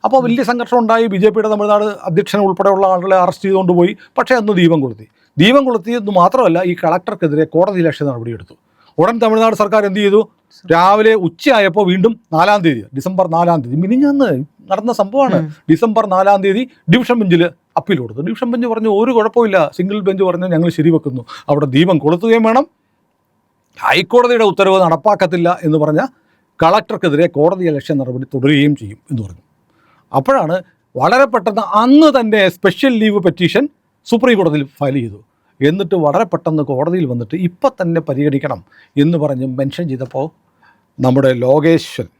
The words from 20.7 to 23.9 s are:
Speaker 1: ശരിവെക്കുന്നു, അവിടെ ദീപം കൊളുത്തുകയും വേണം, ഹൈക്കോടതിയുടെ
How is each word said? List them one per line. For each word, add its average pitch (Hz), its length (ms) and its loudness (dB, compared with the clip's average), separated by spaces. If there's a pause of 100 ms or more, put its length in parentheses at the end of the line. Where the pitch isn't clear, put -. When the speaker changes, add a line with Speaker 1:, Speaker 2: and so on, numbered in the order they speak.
Speaker 1:
ശരിവെക്കുന്നു, 151 440 0 (280)
അവിടെ 147 260 0
ദീപം 175 280 4
കൊളുത്തുകയും 220 400 2
വേണം, 240 220 2 (1200)
ഹൈക്കോടതിയുടെ 226 680 2